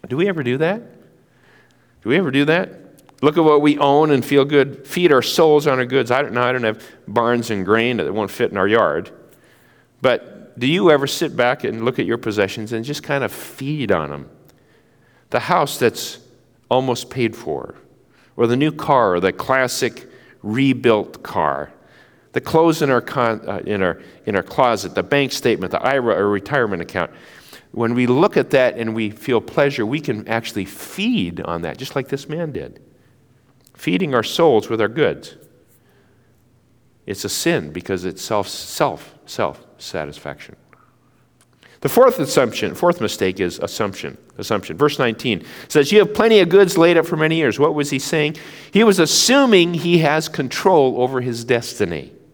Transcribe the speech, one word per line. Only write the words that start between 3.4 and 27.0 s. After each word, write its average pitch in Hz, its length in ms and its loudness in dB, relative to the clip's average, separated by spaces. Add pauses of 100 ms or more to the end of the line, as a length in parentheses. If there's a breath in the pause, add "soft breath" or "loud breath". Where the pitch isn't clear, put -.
what 151 180 6
we 147 160 2
own 147 340 4
and 131 140 2
feel 139 180 4
good, 143 440 0
feed 175 260 2
our 127 80 6
souls 151 460 4
on 131 100 2
our 127 80 0
goods. 123 260 0
I 135 120 2
don't 110 100 -8
know, 120 80 0
I 123 100 2
don't 127 120 -2
have 107 200 -2 (240 loud breath)
barns 117 440 0
and 98 120 -4
grain 113 340 2
that 82 140 -2
won't 101 200 -4
fit - 200 -2
in 101 60 -6
our 95 100 0
yard. 95 440 0 (920 soft breath)
But - 560 -4
do 123 80 -4
you 175 240 4
ever 139 160 4
sit 139 300 -4
back 123 280 0
and 113 220 -6
look 120 140 -2
at 104 60 -2
your 110 120 -2
possessions 107 560 -2
and 113 100 -6
just 147 200 -10
kind 139 200 -4
of 104 80 -4
feed 135 600 -8
on 78 200 -2
'em? 71 180 -14 (1000 soft breath)
The 120 120 0
house 175 360 0
that's - 420 -2 (520)
almost 127 400 -2
paid 117 240 -2
for, - 400 -10 (600 soft breath)
or 117 120 2
the 120 100 2
new 151 140 0
car, 127 440 2
or 87 40 0
the 92 120 2
classic 131 760 -4 (320 loud breath)
rebuilt 117 800 0
car, 73 500 -4 (600 soft breath)
the 135 100 -4
clothes 160 400 2
in 139 80 0
our 123 120 2
con-, 113 460 -2
uh, 98 180 -6
in 101 160 -2
our, 87 160 0 (280 loud breath)
in 104 100 -4
our 90 80 0
closet, 113 500 0
the 104 100 -2
bank 139 280 0
statement, 95 400 -2
the - 100 -2
ira 123 340 0
or 101 140 0
retirement 104 520 -2
account. 87 300 -6 (600 loud breath)